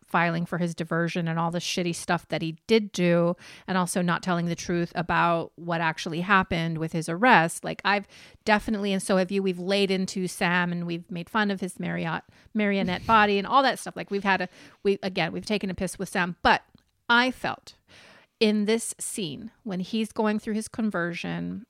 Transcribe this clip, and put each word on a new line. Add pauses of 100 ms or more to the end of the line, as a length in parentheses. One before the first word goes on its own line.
filing
for
his
diversion
and
all
the
shitty
stuff
that
he (100)
did
do, (320)
and
also
not
telling
the
truth
about
what
actually
happened
with
his
arrest.
Like,
I've (380)
definitely,
and
so
have
you,
we've
laid
into
Sam
and
we've
made
fun
of
his
Marriott, (320)
marionette
body
and
all
that
stuff.
Like,
we've
had
a, (360)
we,
again,
we've
taken
a
piss
with
Sam,
but (460)
I
felt (640)
in
this
scene (140)
when
he's
going
through
his
conversion